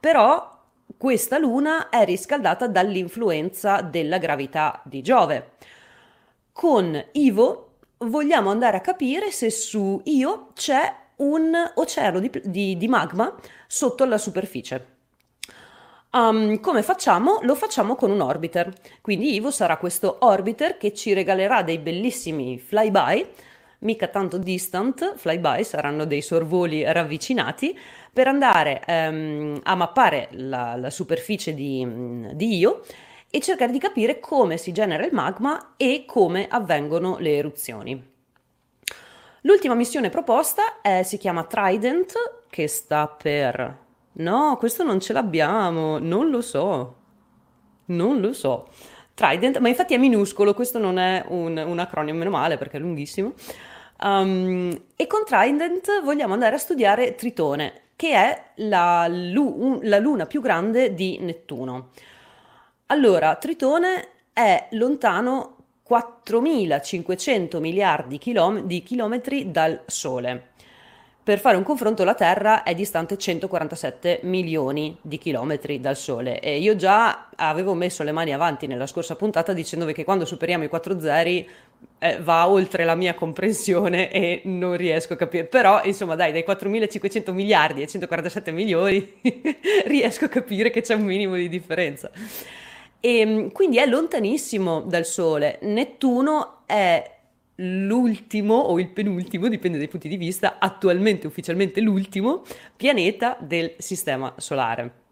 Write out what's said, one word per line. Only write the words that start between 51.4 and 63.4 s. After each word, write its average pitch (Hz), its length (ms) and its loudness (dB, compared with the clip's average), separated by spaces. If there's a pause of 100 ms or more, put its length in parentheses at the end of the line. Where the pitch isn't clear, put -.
un 165 240 -4
acronimo, 156 380 -4
meno 180 120 -2
male 156 260 0
perché 135 200 -10
è 143 40 -8
lunghissimo. 175 540 -6 (680)
Ehm, 185 840 0 (100)
e 330 140 -2
con 427 160 0
Trident 339 800 0
vogliamo 277 320 -2
andare 233 200 2
a 294 40 -2
studiare 247 580 2
Tritone, 151 800 -4
che 330 160 -2
è 220 300 4 (140)
la 175 520 2
lu-, 180 500 -2
un-, 254 240 0
la 202 160 4
luna 220 280 2
più 294 140 -6
grande 220 540 0
di 185 260 -4
Nettuno. 131 680 -10 (960)
Allora, 190 480 4
Tritone 330 760 0 (240)